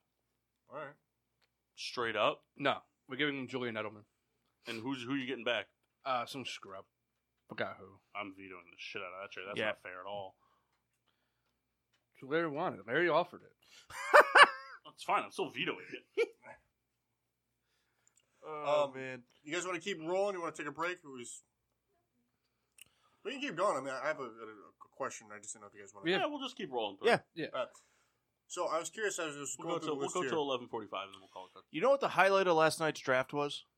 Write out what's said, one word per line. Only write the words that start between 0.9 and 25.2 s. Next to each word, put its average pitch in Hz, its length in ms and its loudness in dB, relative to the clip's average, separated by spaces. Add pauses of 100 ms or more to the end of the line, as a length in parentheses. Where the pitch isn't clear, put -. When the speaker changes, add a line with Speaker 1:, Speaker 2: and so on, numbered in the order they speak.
Speaker 2:
Straight 113 420 -4
up? 120 280 2 (140)
Speaker 3:
No, 131 240 -2 (260)
we're 131 80 -10
giving 139 220 0
him 127 100 -8
Julian 123 280 -4
Edelman. 107 280 -8 (600)
Speaker 2:
And 113 160 -8
who's, 131 200 -4
who 127 120 -4
you 131 120 -4
getting 120 180 -6
back? 113 240 0 (360)
Speaker 3:
Uh, 123 220 -2
some 131 180 -8
scrub. 98 400 -12 (640)
Forgot 107 320 -6
who. 95 180 -20 (160)
Speaker 2:
I'm 101 220 -6
vetoing 92 340 -16
the 85 60 -20
shit - 240 -10
out 92 140 -8
of 98 80 -10
that 101 100 -12
trade. 95 160 -12
That's 104 100 -6
Speaker 4:
Yeah. 110 80 0
Speaker 2:
not 104 160 -4
fair 92 180 -12
at 92 60 -12
all. 101 300 -10 (1800)
Speaker 3:
So 139 60 -16
Larry 165 220 0
wanted 139 320 -4
it. 98 60 -18
Larry 160 220 2
offered 156 340 2
it. - 140 -20 (560)
Speaker 2:
<laughs> 554 360 12 (360)
That's - 180 -16
fine. 196 220 2
I'm 196 80 -10
still 175 180 -2
vetoing 95 360 -4 (300)
it. 453 120 2 (2250)
Speaker 4:
Oh, 147 420 4
Speaker 1:
Um, 131 60 -14
Speaker 4:
man. 131 280 -8 (200)
Speaker 1:
you 147 100 -10
guys 175 140 -2
wanna 175 140 -4
keep 185 200 -4
rolling? 190 340 0
You 180 60 -6
wanna 160 120 -4
take 160 140 -8
a 147 60 -6
break? 170 320 -4
Or 135 160 -14
is, - 220 -14 (1800)
we 220 80 -6
can 269 80 -8
keep 247 160 -4
going. 180 200 4
I 135 40 -2
mean, 131 120 -4 (100)
I 139 60 -2
have 143 120 0
a, 131 40 -6
a, - 20 -6
a 107 720 -16
question. 117 380 -6